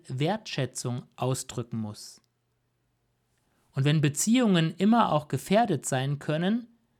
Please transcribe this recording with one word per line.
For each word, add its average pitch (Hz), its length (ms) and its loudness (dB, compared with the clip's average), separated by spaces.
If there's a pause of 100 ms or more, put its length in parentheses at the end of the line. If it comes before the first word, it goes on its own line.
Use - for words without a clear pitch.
Wertschätzung 135 1000 -4 (120)
ausdrücken 127 640 -6
muss. - 440 -12 (1500)
Und 135 120 0
wenn 147 160 4
Beziehungen 180 760 2
immer 220 360 4
auch 147 160 0
gefährdet 190 580 0
sein 139 320 -2
können, 180 480 -2 (340)